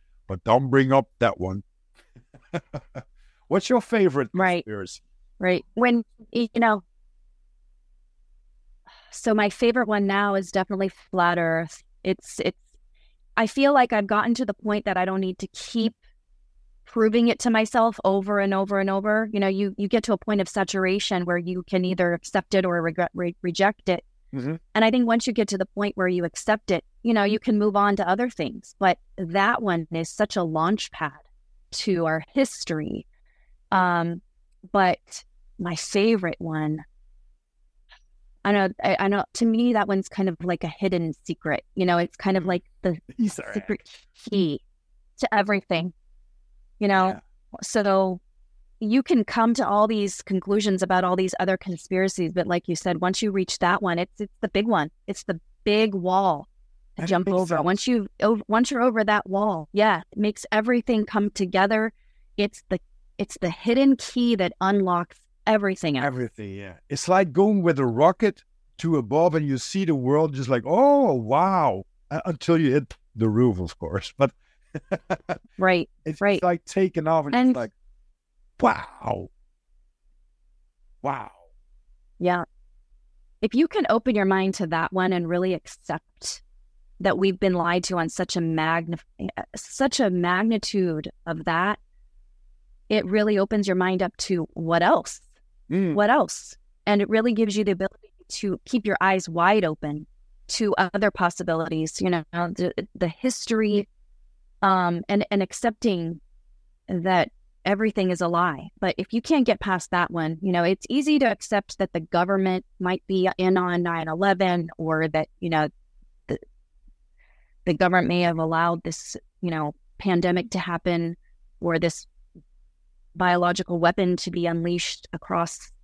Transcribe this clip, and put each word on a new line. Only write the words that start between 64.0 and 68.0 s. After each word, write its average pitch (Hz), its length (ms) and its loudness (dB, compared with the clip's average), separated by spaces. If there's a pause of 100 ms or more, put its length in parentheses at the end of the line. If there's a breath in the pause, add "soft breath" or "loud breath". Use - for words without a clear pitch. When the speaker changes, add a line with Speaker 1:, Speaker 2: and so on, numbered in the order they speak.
Speaker 2:
that 185 260 0
unlocks 185 600 0 (260)
everything 196 500 0
else. 127 100 0
Speaker 1:
Everything, 117 480 -6
yeah. 98 200 -14 (140)
It's 143 200 -6
like 185 240 4
going 196 300 4
with 165 160 2
a 135 80 2
rocket 160 560 2 (360)